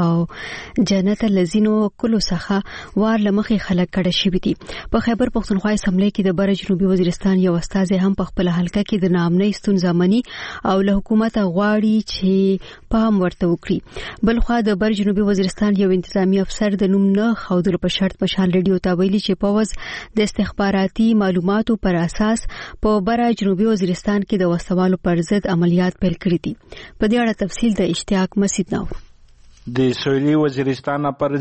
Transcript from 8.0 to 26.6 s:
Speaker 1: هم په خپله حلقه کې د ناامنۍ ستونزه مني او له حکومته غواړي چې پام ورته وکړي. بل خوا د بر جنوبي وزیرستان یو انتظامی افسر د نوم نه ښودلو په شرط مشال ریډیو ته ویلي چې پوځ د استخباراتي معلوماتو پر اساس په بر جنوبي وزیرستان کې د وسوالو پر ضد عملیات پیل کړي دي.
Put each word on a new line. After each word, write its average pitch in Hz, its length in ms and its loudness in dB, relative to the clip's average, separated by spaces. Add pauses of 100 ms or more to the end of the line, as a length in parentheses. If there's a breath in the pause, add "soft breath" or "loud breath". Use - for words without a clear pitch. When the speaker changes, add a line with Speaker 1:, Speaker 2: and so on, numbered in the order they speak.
Speaker 1:
هم 196 80 2 (100)
په - 100 -8
خپله 175 280 0
حلقه 196 280 -2
کې 220 140 0
د 180 160 2
ناامنۍ 180 420 2
ستونزه 180 340 2
مني 190 260 4 (480 loud breath)
او 190 180 2
له 202 80 2
حکومته 220 460 0 (140)
غواړي 214 420 2 (160)
چې 190 200 0 (600 loud breath)
پام 220 280 2
ورته 180 300 0
وکړي. 170 280 -2 (480 loud breath)
بل 226 200 2
خوا 240 100 0 (100)
د 208 140 2
بر 214 160 0
جنوبي 202 320 0
وزیرستان 196 540 0
یو 190 120 4
انتظامی 190 460 0
افسر 202 400 -2
د 190 140 2
نوم 196 100 4 (140)
نه 226 100 2 (140)
ښودلو 180 420 0
په 180 100 -2
شرط 190 300 -2
مشال 185 320 0
ریډیو 185 320 0
ته 175 100 0
ویلي 190 240 0
چې 190 100 -2 (120)
پوځ 208 220 0 (520 loud breath)
د 208 100 0
استخباراتي 196 760 0 (160)
معلوماتو 196 640 0
پر 175 160 2
اساس 214 420 -2 (380 loud breath)
په 214 160 2 (100)
بر 233 220 0
جنوبي 202 400 0
وزیرستان 196 560 0
کې 220 160 0
د 175 100 2
وسوالو 185 560 0
پر 170 220 0
ضد 202 240 0
عملیات 175 500 2
پیل 175 180 -2
کړي 175 220 0
دي. 151 100 -6 (440 loud breath)